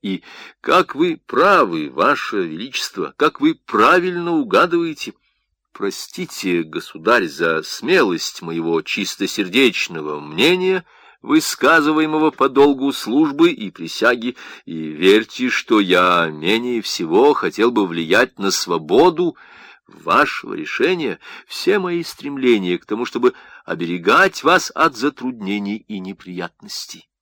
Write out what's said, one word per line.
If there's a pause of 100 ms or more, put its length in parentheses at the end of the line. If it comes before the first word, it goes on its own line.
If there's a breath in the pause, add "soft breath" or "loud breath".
и, (380 loud breath)
как
вы
правы,
ваше
величество,
как
вы
правильно
угадываете. (600)
Простите,
государь,
за
смелость
моего
чистосердечного
мнения, (380 soft breath)
высказываемого
по
долгу
службы
и
присяги, (300 loud breath)
и
верьте,
что
я
менее
всего
хотел
бы
влиять
на
свободу (520 loud breath)
вашего
решения. (300 loud breath)
Все
мои
стремления
к
тому,
чтобы (320 loud breath)
оберегать
вас
от
затруднений
и
неприятностей. (120)